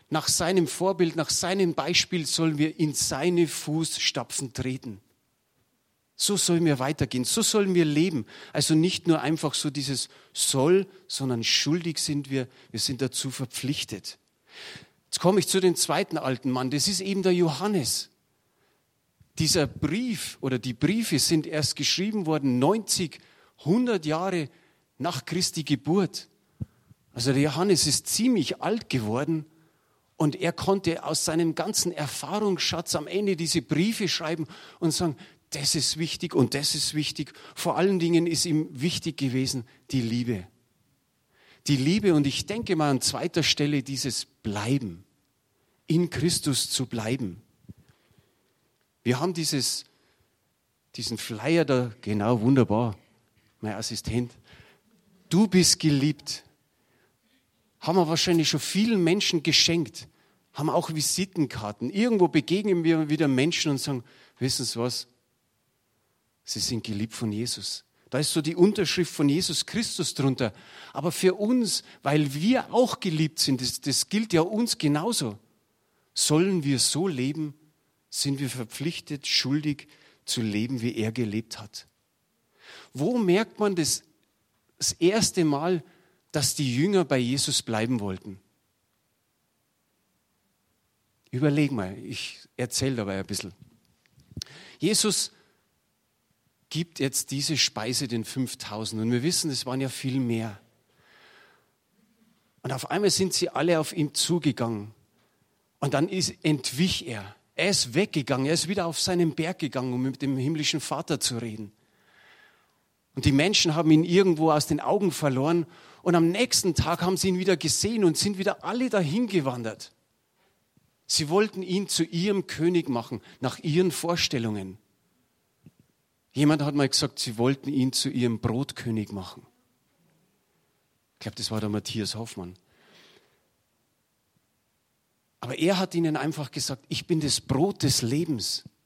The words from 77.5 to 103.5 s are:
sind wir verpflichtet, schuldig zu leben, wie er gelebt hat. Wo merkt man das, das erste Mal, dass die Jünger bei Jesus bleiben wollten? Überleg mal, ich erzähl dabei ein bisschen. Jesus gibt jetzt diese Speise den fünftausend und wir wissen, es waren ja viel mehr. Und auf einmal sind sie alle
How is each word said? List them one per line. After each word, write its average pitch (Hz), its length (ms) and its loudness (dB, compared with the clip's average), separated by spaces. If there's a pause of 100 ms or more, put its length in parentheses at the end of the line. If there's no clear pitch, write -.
sind 139 280 -2
wir 135 120 -4
verpflichtet, 139 720 -8
schuldig 147 640 -2 (380)
zu 120 180 -4
leben, 110 400 -2
wie 123 120 -4
er 110 160 -2
gelebt 113 480 -6
hat. - 280 -18 (1080)
Wo 185 240 0
merkt 202 420 2
man 208 140 2
das, 151 300 -2 (720)
das - 160 -2
erste 185 500 2
Mal, 156 400 0 (480)
dass 147 220 0
die 131 220 0
Jünger 180 300 4
bei 135 120 2
Jesus 131 460 0
bleiben 113 360 0
wollten? 98 400 -8 (3000)
Überleg 143 400 2
mal, 98 260 -4
ich - 440 -12 (160)
erzähl 131 380 -2
dabei 98 240 -4
ein 95 60 -8
bisschen. 98 280 -8 (1200)
Jesus - 540 0 (1400)
gibt - 300 -6
jetzt 135 300 -2
diese 143 260 -2
Speise 123 520 -2
den 113 180 -4
fünftausend 110 720 -6
und 113 120 0
wir 120 100 2
wissen, 160 300 0
es 127 160 -6
waren 131 120 -4
ja 135 100 -2
viel 135 300 -4
mehr. 113 400 -2 (2000)
Und 131 100 -4
auf - 160 -6
einmal 190 220 2
sind 185 200 0
sie - 180 -2
alle 160 300 2